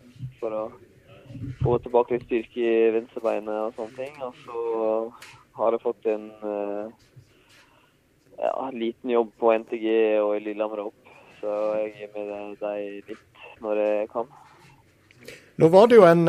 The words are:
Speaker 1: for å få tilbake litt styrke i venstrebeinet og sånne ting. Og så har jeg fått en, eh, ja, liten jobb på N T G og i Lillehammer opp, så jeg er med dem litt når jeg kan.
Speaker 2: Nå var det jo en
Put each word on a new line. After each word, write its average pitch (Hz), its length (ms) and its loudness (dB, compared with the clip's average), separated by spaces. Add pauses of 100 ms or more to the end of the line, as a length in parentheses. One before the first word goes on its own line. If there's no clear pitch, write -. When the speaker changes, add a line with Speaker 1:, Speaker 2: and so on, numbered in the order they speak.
(400)
Speaker 1:
for 113 120 -8
å 110 200 -8 (920)
få 123 180 2
tilbake 123 300 0
litt 120 160 -4
styrke 117 300 -6
i 113 340 2
venstrebeinet 110 580 -4
og 107 260 -6
sånne 110 200 -12
ting. 135 260 -12
Og 127 120 -10 (120)
så 113 680 -4 (420)
har 113 160 0
jeg 117 100 -4
fått - 240 -6
en, 107 260 -4
eh, 104 580 -8 (1500)
ja, 123 360 -4
liten 117 360 -6
jobb 117 300 0
på 117 140 4
N 113 120 0
T 120 120 -8
G 110 160 -2 (260)
og 104 180 0
i - 20 -6
Lillehammer 107 460 -6
opp, 110 100 -12 (460)
så 107 120 -6 (240)
jeg 107 160 -6 (100)
er 104 100 -16
med 104 140 -10
dem 104 800 -10
litt - 540 -20
når 107 200 -2
jeg 107 300 0
kan. 120 160 -6 (1300)
Speaker 2:
Nå 156 120 6
var 190 180 8
det 233 120 10
jo 190 60 12
en 170 240 8